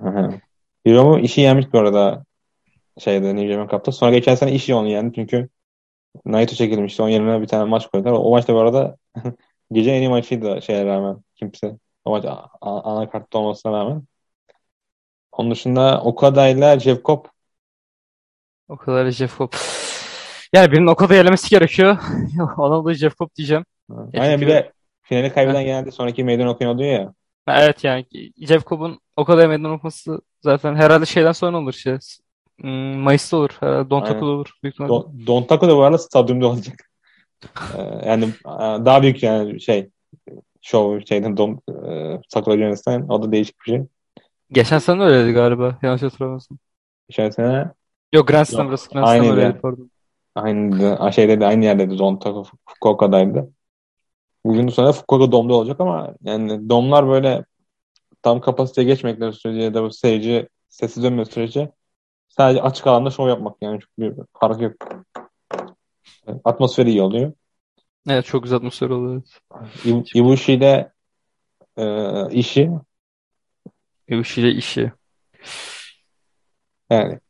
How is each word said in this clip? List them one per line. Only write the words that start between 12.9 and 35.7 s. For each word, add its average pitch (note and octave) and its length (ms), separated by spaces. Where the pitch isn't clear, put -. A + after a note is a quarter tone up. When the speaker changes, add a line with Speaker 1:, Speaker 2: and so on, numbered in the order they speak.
Speaker 1:
ana A2 180
kartta A2 280
olmasına G#2+ 340
rağmen. A#2+ 300
Onun A#2 180
dışında C3 520
Okada C#3 460
ile C#3 320
Jeff B2+ 240
Cobb. D3 200
Speaker 2:
Okada C3 340
ile B2+ 100
Jeff B2 260
Cobb. C3 140
Yani F3 200
birinin E3 140
Okada'yı F3+ 340
elemesi F3+ 300
gerekiyor. F#3+ 480
<laughs> D#3+ 300
Ona D#3 260
da E3 100
Jeff D3 240
Cobb E3 180
diyeceğim. D#3 280
Speaker 1:
Ha. A2+ 220
Speaker 2:
Ya A#2+ 100
Speaker 1:
Aynen, C#3+ 180
bir C#3+ 60
Speaker 2:
çünkü D#3 100
Speaker 1:
de - 160
finali C3 300
kaybeden C3+ 240
Speaker 2:
Ha. C3+ 60
Speaker 1:
genelde C3 280
sonraki B2 340
meydan B2 240
okuyan A#2+ 260
oluyor C3+ 180
ya. G2 220
Speaker 2:
Ha, C#3 160
evet D3+ 220
yani C3 220
Jeff D3+ 280
Cobb'un D#3+ 340
Okada'ya E3 320
meydan D#3 220
okuması D#3 500
zaten D3 340
herhalde D#3 320
şeyden E3 260
sonra F3 260
olur C3+ 160
işte. C3 240
Hmm, C3+ 380
Mayıs'ta C#3 380
olur. C#3+ 140
Herhalde C3+ 300
Don C#3 120
Speaker 1:
Aynen. A2 100
Speaker 2:
Taco'da G#2+ 180
olur C#3+ 200
büyük C#3 120
ihtimalle. C#3 180
Speaker 1:
Don, A#2+ 340
Don A#2+ 160
Taco D#3+ 260
da D#3 80